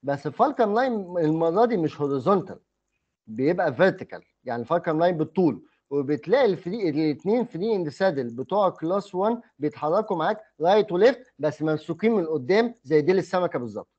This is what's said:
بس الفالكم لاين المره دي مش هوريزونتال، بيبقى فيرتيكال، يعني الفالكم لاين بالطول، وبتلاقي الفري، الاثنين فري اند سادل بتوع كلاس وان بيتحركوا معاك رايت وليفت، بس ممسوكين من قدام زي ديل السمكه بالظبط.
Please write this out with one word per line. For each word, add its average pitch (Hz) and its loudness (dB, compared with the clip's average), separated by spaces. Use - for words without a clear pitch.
بس 139 -4
الفالكم 220 0
لاين 254 0
المره 165 2
دي 233 0
مش 156 -2
هوريزونتال، 139 0
بيبقى 143 0
فيرتيكال، 131 0
يعني 120 -6
الفالكم 160 -2
لاين 175 2
بالطول، 156 0
وبتلاقي 147 0
الفري، 185 -2
الاثنين 160 -2
فري 208 -4
اند 170 -4
سادل 135 -2
بتوع 185 0
كلاس 190 -4
وان 220 -2
بيتحركوا 160 -2
معاك 180 -2
رايت 190 4
وليفت، 214 2
بس 147 -4
ممسوكين 156 0
من 185 0
قدام 180 0
زي 151 4
ديل 180 2
السمكه 175 -2
بالظبط. 107 -10